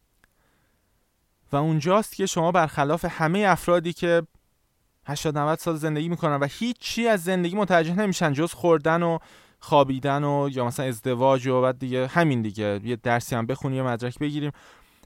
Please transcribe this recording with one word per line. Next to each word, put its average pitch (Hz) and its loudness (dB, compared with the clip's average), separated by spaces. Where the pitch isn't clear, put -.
و 143 -2
اونجاست 160 0
که 190 -2
شما 170 0
برخلاف 156 0
همه 175 0
افرادی 175 2
که 170 2
هشتاد 147 -4
نود 151 0
سال 165 -4
زندگی 151 -2
می‌کنن 160 0
و 139 0
هیچ 240 -6
چی - -2
از 208 2
زندگی 180 0
متوجه 175 2
نمیشن 185 0
جز 156 0
خوردن 165 2
و 165 0
خوابیدن 139 2
و 143 0
یا 127 -2
مثلاً 120 -4
ازدواج 127 0
و 127 2
بعد 127 0
دیگه 127 -2
همین 143 2
دیگه، 104 -2
یه 120 -4
درسی 120 -2
هم 113 -2
بخونیم، 131 -4
یه 131 -2
مدرک 123 -4
بگیریم، 147 -4